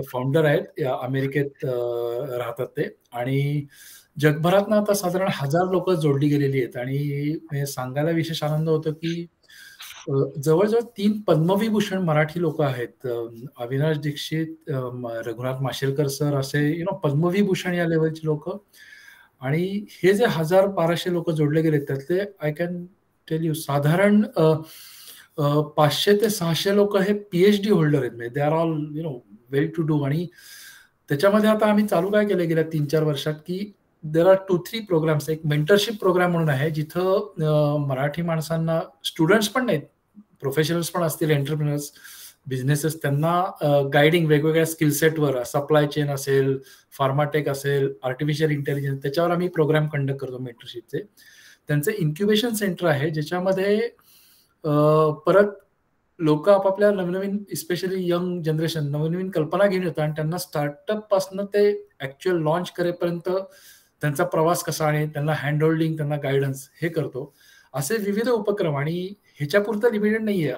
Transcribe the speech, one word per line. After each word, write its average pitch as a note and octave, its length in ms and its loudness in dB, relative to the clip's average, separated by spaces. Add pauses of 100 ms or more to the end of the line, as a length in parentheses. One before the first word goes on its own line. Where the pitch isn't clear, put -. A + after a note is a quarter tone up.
फाउंडर C3+ 440 0
आहेत, D3+ 340 0
या B2+ 220 -2
अमेरिकेत, C3+ 480 -2 (140)
अ, C3+ 60 -2 (680)
राहतात A#2+ 300 -6
ते. - 280 -6 (160)
आणि C#3 540 -2 (540)
जगभरातनं F3 580 2
आता G#3 160 2
साधारण F#3 380 0
हजार E3 400 0
लोकं F#3 220 2
जोडली D3 340 2
गेलेली C#3 360 2
आहेत. A#2 140 -8
आणि C3 200 -4 (340)
हे C#3+ 340 -6
सांगायला C#3 440 -4
विशेष E3 340 -2
आनंद D#3 260 -2
होतो D#3 240 0
की, E3+ 320 -6 (840)
अ, - 20 -4 (320)
जवळजवळ G#3 380 2
तीन G#3+ 400 -2
पद्मविभूषण G3 760 2
मराठी D#3 440 0
लोकं D#3 240 0
आहेत. B2 400 -6
अ, A#2+ 200 -4 (320)
अविनाश C3+ 400 0
दीक्षित, D3+ 500 -4 (220)
अ, C3+ 100 -4
म-, B2 280 -6
रघुनाथ A#2 540 -6
माशेलकर C3+ 460 -2
सर D3 280 -2
असे, D3 360 0
you E3 140 -4
know, G3 100 -4
पद्मविभूषण F3 800 0
या F3 140 0
लेवलची D#3+ 360 0
लोकं. D#3 340 -4 (840)
आणि F3+ 480 -2
हे F#3 240 4
जे A3 120 2
हजार F3 420 4
बाराशे F3 460 0
लोकं E3+ 200 -2
जोडले D3+ 280 2
गेले, D#3 180 2
त्यातले C#3+ 400 -4
I D3+ 420 -4
can F3 120 -4 (580)
tell D#3+ 120 -2
you E3 100 0
साधारण, F3 720 2 (100)
अ, E3 80 2 (920)
अ, D3 240 2
पाचशे D3+ 600 2
ते A3+ 80 2
सहाशे F3 460 0
लोकं G3+ 240 4
हे G3 140 2
पीएचडी G3+ 560 2
होल्डर D3+ 300 4
आहेत. A#2+ 120 -4
म्हणजे A#2+ 280 -8
they D3 140 0
are E3 100 0
all, D#3+ 160 -2
you D3+ 280 -6
know, C3+ 80 -8 (380)
well D#3 280 -2
to D#3 140 0
do. C#3 100 0
आणि D#3+ 220 -2 (840)
त्याच्यामध्ये G3+ 400 4
आता G#3+ 200 2
आम्ही G#3 180 4
चालू F3+ 220 0
काय G#3 160 4
केलं F3+ 220 0
गेल्या D#3+ 160 2
तीन D#3 220 -2
चार D3+ 180 0
वर्षात, D3+ 300 -2
की F#3 400 -8 (340)
there D#3+ 200 2
are F#3+ 100 8 (140)
two F3+ 60 4
three G#3 380 -4
programs. D#3 360 0
एक D#3 140 -6
मेंटरशिप G3+ 540 2
प्रोग्राम F3+ 320 2
म्हणून E3 180 2
आहे, C#3+ 200 0
जिथं, F3+ 680 -2
अ, D3+ 400 2
मराठी C#3+ 440 -2
माणसांना, E3 600 -2 (220)
स्टुडंट्स G#3 460 2
पण B3 160 -2
नाहीत, D#3+ 160 0 (580)
प्रोफेशनल्स D#3 500 -2
पण F3+ 120 -4
असतील, D#3 280 -2
एंटरप्रेन्योर्स, D3 640 -2 (560)
बिझनेसेस, D3 540 -2
त्यांना, E3 500 0 (100)
अ, C#3+ 200 4
गायडिंग D3+ 460 4
वेगवेगळ्या D#3 380 4
स्किल D#3 260 0
सेटवर, D3 520 2
सप्लाय D3 440 2
चेन D3 220 -2
असेल, C3+ 500 2 (380)
फार्माटेक C#3+ 520 0
असेल, C#3 440 -2 (100)
आर्टिफिशियल D3 460 -2
इंटेलिजन्स, C#3 520 -4
त्याच्यावर E3+ 300 0
आम्ही F3 160 -2
प्रोग्राम D3+ 400 0
कंडक्ट C#3 320 -4
करतो B2+ 180 -10
मेंटरशिपचे. A#2+ 600 -12 (680)
त्यांचं D3 240 0
इन्क्युबेशन G#3 640 0
सेंटर F#3+ 320 -2
आहे, D3+ 240 2
ज्याच्यामध्ये, F#3 800 0 (760)
अ, D#3 80 -2 (380)
परत F#3 400 4 (720)
लोकं D3+ 340 4
आपापल्या G3 380 4
नवनवीन, G3 600 -2
especially F3+ 460 -4
यंग F3+ 440 -2
जनरेशन, D#3 500 -2
नवनवीन E3 380 -2
कल्पना F3+ 380 2
घेऊन F#3 160 0
येतात D#3 200 -2
आणि D3+ 80 -2
त्यांना D#3 260 -4
स्टार्टअपपासनं F#3+ 1080 -4
ते G#3 440 0 (100)
ॲक्च्युअल F3+ 440 -2
लाँच E3+ 280 0
करेपर्यंत F3 580 -4 (720)
त्यांचा D3+ 220 0
प्रवास E3 400 2
कसा D#3 240 -2
आणि D3+ 200 0
त्यांना D3+ 280 -2
हँड D3 280 -2
होल्डिंग, D#3+ 340 2
त्यांना D3 180 -2
गायडन्स C#3 540 -2 (120)
हे C3 80 -2
करतो. C3+ 460 -6 (380)
असे C#3+ 240 -2
विविध G#3 320 -2
उपक्रम. G3+ 460 0
आणि F3 380 -4 (240)
ह्याच्यापुरतं G#3 540 0
लिमिटेड G#3+ 320 0
नाहीये. F3 340 0